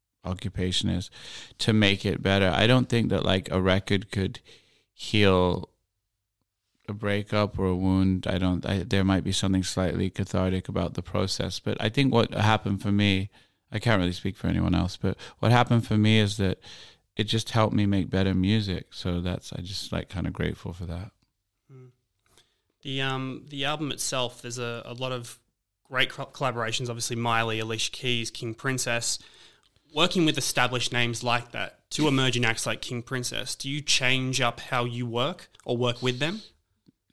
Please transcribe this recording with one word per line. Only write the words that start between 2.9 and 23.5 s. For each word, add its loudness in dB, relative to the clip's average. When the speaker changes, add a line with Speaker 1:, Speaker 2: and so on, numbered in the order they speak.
Speaker 1:
think 2
that, 0
like, 0
a 2
record 2
could -4
heal 4
a -6
breakup 0
or 0
a 2
wound. 2
I 0
don't, 0
I, 0
there 0
might 4
be -2
something 0
slightly -2
cathartic -2
about -2
the -4
process, -4
but -4
I 0
think 2
what 2
happened 2
for 0
me, 2
I -6
can't 2
really 2
speak -6
for -4
anyone 2
else, 0
but -2
what 2
happened 4
for 0
me 6
is 2
that 0
it -2
just -2
helped 2
me 2
make 2
better 2
music. 0
So -4
that's, -6
I -10
just, -10
like, -4
kinda -6
grateful -6
for -12
that. -10
Speaker 2:
Mm. -20
The, -6
um, -4
the -6